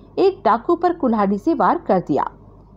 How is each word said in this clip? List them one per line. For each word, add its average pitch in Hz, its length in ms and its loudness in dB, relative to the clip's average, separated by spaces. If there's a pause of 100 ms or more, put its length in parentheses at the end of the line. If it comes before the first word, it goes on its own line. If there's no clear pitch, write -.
(180)
एक 381 260 0
डाकू 233 320 0
पर 349 160 0
कुल्हाड़ी 214 460 0
से 330 160 0
वार 233 240 0
कर 190 220 0
दिया। 139 300 -2 (460)